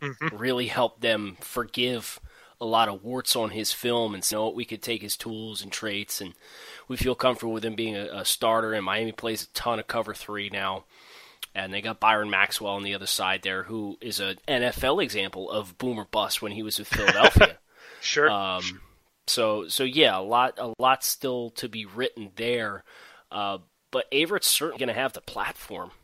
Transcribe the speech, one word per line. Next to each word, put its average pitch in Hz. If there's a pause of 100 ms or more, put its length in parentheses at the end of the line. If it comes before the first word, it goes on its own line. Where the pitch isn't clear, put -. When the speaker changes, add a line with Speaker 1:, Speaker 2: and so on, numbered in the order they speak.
Speaker 1:
Mm-hmm. 143
Speaker 2:
really 123
helped 113
them 107
forgive 123 (400)
a -
lot -
of 92
warts 127
on 110
his 107
film 117
and 92
know 110
we 117
could -
take 113
his 101
tools 110
and 98
traits, 104
and 90 (540)
we 127
feel 127
comfortable 120
with 110
him 113
being 110
a, 101
a 95
starter. 113
And 104
Miami 110
plays 110
a -
ton 117
of -
cover 107
three 101
now, 98 (680)
and 95
they 101
got 101
Byron 107
Maxwell 101
on 98
the 101
other 95
side 95
there, 95
who 104
is 107
an 98 (100)
N 123
F 123
L 147
example 98
of 104
boom 123
or 98
bust 104
when 104
he 110
was 107
with 104
Philadelphia. -
Speaker 1:
<laughs> - (340)
Sure. 147
Speaker 2:
Um, 92 (460)
so, 107
so 135
yeah, 127
a -
lot, 117
a 113
lot 131
still 123
to -
be 107
written 104
there. 113 (480)
Uh, 98 (320)
but -
Averett's 165
certainly 139
gonna 123
have 127
the -
platform. 98 (120)